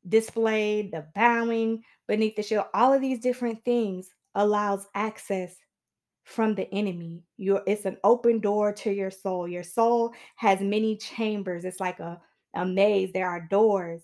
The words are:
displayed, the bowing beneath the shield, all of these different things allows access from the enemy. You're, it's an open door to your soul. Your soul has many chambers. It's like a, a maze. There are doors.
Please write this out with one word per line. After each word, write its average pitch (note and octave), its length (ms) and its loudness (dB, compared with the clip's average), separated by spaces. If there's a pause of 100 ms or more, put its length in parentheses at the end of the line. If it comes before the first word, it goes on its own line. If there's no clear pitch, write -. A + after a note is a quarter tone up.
displayed, G#3+ 840 0
the D3+ 220 -8
bowing A3+ 680 2 (240)
beneath G#3+ 300 0
the G#3 60 -4
shield, G#3 320 0
all B3+ 180 6
of C4+ 80 4
these C4 180 -2
different A#3+ 460 -2
things G#3+ 460 -2 (240)
allows G#3 600 0
access G3+ 640 -6 (680)
from A3 320 -2
the - 180 -4
enemy. F3 500 -6 (160)
You're, G3 280 0
it's G#3 200 -2
an F#3+ 180 -4
open A#3 360 4
door G#3 340 0
to G#3 180 -4
your G3 180 -2
soul. F#3 380 -6
Your F3 140 -8
soul A#3 500 2 (240)
has G3 240 2
many G#3+ 360 0
chambers. G3+ 680 -6
It's F#3 160 -8
like F3+ 180 -4
a, E3+ 220 -10 (340)
a F3+ 120 -2
maze. F#3+ 460 4
There F#3 160 -2
are F3 120 -6
doors. F3+ 640 2